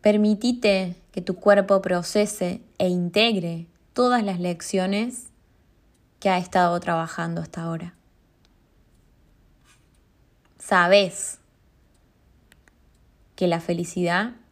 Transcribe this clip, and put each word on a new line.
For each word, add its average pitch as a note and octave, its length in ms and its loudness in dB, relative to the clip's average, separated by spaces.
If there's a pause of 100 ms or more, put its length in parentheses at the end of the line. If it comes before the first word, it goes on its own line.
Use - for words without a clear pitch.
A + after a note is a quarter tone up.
Permitite G#3 920 2 (160)
que F#3 100 -10
tu F3+ 140 -6
cuerpo G3 460 4
procese F#3 800 -2 (160)
e F#3 100 0
integre F3 800 0 (260)
todas B3 300 2
las F#3+ 160 -4
lecciones F#3+ 880 -4 (920)
que G3 100 0
ha F#3 80 2
estado F3 420 2
trabajando E3 640 -4
hasta E3 220 -10
ahora. E3 320 -8 (2750)
Sabés F#3 800 2 (2000)
que F3+ 120 0
la E3+ 120 2
felicidad F3 760 -2 (180)